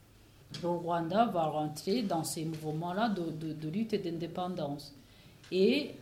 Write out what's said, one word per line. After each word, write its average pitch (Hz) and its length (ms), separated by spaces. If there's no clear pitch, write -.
Le 175 60
Rwanda 170 580
va 175 200
rentrer 151 560
dans 170 220
ces 160 200
mouvements-là 160 640
de, 175 220
de, 156 240
de 156 140
lutte 208 340
d'indépendance. 165 920
Et, 233 520